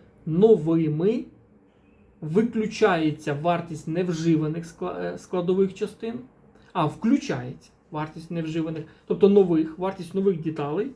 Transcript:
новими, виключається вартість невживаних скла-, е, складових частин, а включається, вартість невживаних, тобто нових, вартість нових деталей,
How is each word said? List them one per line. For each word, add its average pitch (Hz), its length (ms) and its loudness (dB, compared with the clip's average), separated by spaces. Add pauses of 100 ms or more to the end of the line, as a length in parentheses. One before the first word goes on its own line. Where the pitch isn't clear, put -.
(240)
новими, 165 1000 2 (960)
виключається 170 1120 0
вартість 165 540 -4
невживаних 165 800 0
скла-, 180 480 -8
е, - 40 -12
складових 185 560 -2
частин, 226 460 -8 (540)
а 170 120 0
включається, 147 840 -4 (240)
вартість 156 380 -10
невживаних, 160 520 -6 (240)
тобто 196 220 6
нових, 175 480 6
вартість 190 380 -6
нових 190 260 0
деталей, 156 540 -4